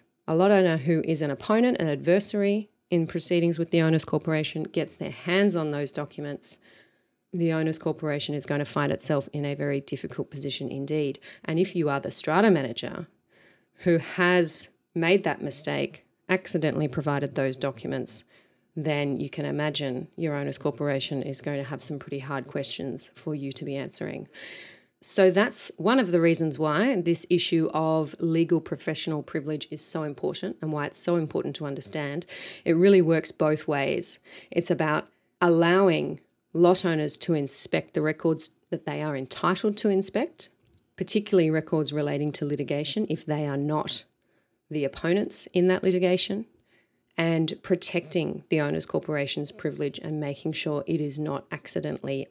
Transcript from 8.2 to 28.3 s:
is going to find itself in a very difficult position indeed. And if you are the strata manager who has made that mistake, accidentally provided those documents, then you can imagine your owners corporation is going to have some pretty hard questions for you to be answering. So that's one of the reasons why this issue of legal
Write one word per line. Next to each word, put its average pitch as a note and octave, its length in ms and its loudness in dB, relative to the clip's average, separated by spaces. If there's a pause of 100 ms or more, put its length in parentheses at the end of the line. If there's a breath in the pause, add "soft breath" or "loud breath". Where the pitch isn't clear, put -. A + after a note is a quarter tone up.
is C#3+ 100 -4
going C#3+ 140 -2
to D3 60 -2
find D3 260 0
itself C#3+ 420 0
in D3 120 -4
a C#3+ 100 -4
very C#3+ 260 -2
difficult - 480 -8
position C#3 400 -8
indeed. C#3 500 -4 (240 loud breath)
And D#3+ 160 -4
if F#3+ 160 0
you D#3 140 0
are C#3 100 0
the - 120 -6
strata G3 400 4
manager C#3 560 -2 (720 soft breath)
who F3 180 4
has F3 720 2 (240)
made F3 300 4
that - 180 -2
mistake, C#3 640 -4 (240)
accidentally D#3 580 0
provided C#3 460 -4
those C3+ 240 -2
documents, C3+ 680 -4 (520 soft breath)
then D3 440 -2
you C#3+ 100 -6
can D3 160 -6
imagine D3 680 -4
your D#3 200 -4
owners C#3 220 -4
corporation D3 680 -2
is C#3+ 180 -6
going D3 160 -4
to C3+ 120 -6
have C#3+ 120 -6
some D3 180 -4
pretty C#3 200 -10
hard C3+ 280 -6
questions - 680 -4
for - 180 -8
you C#3 180 -8
to D3+ 140 -8
be C#3+ 100 -6
answering. D3 520 -8 (720 loud breath)
So - 300 6
that's G3+ 460 2
one A3+ 240 4
of F#3+ 120 2
the E3+ 100 4
reasons D#3+ 360 4
why D#3 380 2
this E3+ 340 0
issue E3+ 440 2
of D#3+ 460 0
legal E3 420 2